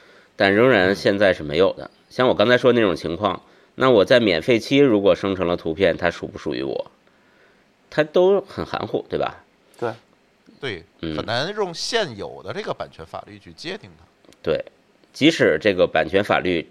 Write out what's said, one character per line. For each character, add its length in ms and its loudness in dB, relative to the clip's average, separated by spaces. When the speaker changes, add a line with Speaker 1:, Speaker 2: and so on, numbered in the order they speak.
Speaker 1:
但 180 2
仍 160 4
然 240 4
现 240 0
在 160 4
是 100 -12
没 140 -4
有 160 4
的。 120 -16
Speaker 2:
嗯。 60 -18
Speaker 1:
像 180 0
我 80 2
刚 140 2
才 80 6
说 160 4
的 60 2
那 60 4
种 80 2
情 220 -6
况， 260 -4
那 140 2
我 140 6
在 160 4
免 220 2
费 180 2
期 200 0
如 200 6
果 160 4
生 180 -2
成 140 -2
了 80 0
图 180 -4
片， 220 2
它 160 -2
属 160 -10
不 100 -14
属 160 -6
于 80 -6
我？ 300 -8
它 140 0
都 380 2
很 240 -10
含 200 -8
糊， 220 -6
对 100 -6
吧？ 260 -8
Speaker 2:
对。 120 -6
Speaker 3:
对， 240 -10
Speaker 1:
嗯。 160 -8
Speaker 3:
很 100 -6
难 300 -4
用 180 -6
现 440 -6
有 260 -12
的 80 -10
这 100 -10
个 120 -8
版 180 -12
权 140 -18
法 200 -14
律 140 -20
去 140 -20
界 240 -14
定 200 -20
它。 60 -20
Speaker 1:
对， 220 -2
即 160 2
使 320 2
这 120 2
个 120 2
版 220 0
权 160 0
法 160 0
律 320 -2